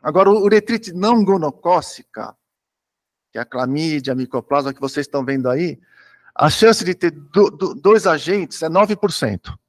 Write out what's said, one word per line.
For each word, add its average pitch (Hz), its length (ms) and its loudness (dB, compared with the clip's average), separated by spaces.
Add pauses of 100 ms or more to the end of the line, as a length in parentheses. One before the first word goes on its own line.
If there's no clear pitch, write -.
Agora, 190 280 4
o 208 140 4
uretrite 208 500 0
não 208 300 2
gonocócica, 170 1120 -2 (960)
que 110 80 -10
é - 20 -8
a - 40 -8
clamídia, 135 680 -4
a - 20 -2
micoplasma 131 580 -4
que - 60 -16
vocês 139 280 -6
estão 135 180 -4
vendo 131 240 -2
aí, 147 300 -4 (560)
a 151 160 2
chance 220 340 4
de 180 80 -4
ter 175 180 -2
do, 165 380 0
do, 147 240 -8
dois 196 320 2
agentes 170 560 -2
é 160 80 -4
nove 202 260 0
por 196 160 -4
cento. - 460 -6 (120)